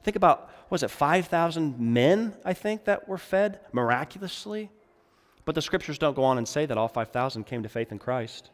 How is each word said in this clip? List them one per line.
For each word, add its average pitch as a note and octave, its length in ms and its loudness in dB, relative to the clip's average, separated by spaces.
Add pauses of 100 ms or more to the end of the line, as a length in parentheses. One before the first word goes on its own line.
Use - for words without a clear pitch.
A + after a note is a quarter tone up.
Think G#3 120 -2
about, F#3 340 4 (200)
was F3 140 0
it A2 60 0
five E3+ 380 2
thousand E3 520 0
men, C#3+ 640 4
I F#3 100 -2
think, G#3 320 -4
that - 220 0
were F#3+ 100 -6
fed G3 420 0 (120)
miraculously? F3+ 1000 -4 (720)
But D#3 100 -2
the D#3+ 60 0
scriptures D#3+ 360 -4
don't D3 180 2
go C3 80 2
on C3 140 4
and A#2 100 -2
say - 180 0
that A2+ 120 -2
all A2 100 2
five A2+ 220 -4
thousand B2 360 -4
came A#2 180 -8
to G#2+ 60 -10
faith A#2 220 -6
in G#2 80 -10
Christ. B2 540 -6